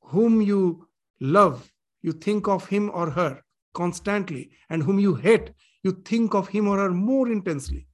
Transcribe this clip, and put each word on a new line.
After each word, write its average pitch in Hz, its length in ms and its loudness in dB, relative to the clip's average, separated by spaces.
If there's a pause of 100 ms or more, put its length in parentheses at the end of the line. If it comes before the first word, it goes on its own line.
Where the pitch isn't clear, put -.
Whom 220 400 2
you 196 460 0 (320)
love, 147 520 2 (300)
you 160 120 -4
think 208 340 -4
of 196 200 -2
him 202 260 -2
or 170 180 -4
her 139 300 -2 (320)
constantly, 175 760 -6 (200)
and 160 120 -2
whom 196 180 2
you 196 140 4
hate, 170 380 2 (320)
you 190 80 2
think 220 420 -2
of 196 140 0
him 208 200 0
or 202 100 2
her 196 140 0
more 240 380 0
intensely. 180 640 -6